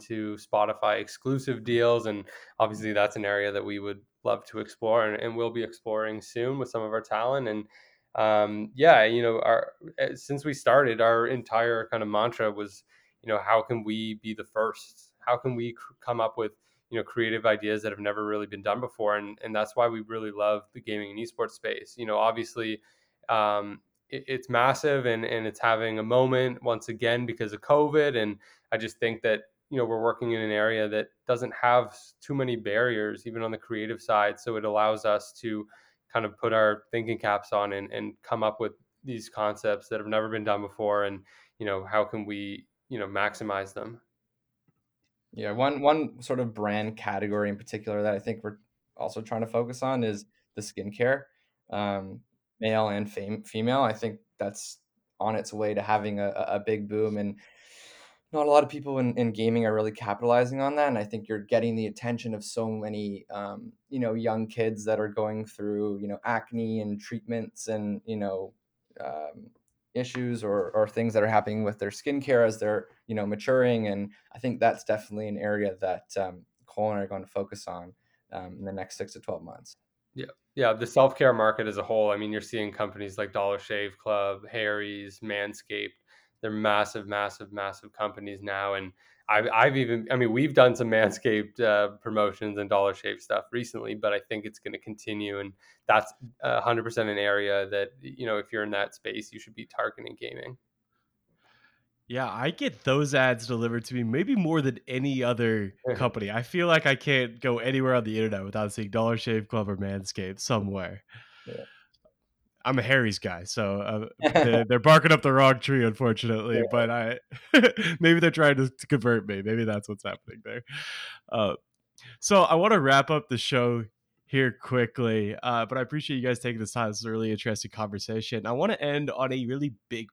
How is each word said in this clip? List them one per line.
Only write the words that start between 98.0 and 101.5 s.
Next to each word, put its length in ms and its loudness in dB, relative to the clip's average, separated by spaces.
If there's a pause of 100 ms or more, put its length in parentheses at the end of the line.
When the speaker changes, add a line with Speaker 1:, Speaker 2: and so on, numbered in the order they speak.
Speaker 1:
you 240 -12
know, 120 -2
if 140 -8
you're 120 -2
in 80 -6
that 240 -4
space, 360 -10
you 80 -18
should 160 -20
be 120 -14
targeting 520 -8
gaming. 380 -12 (1500)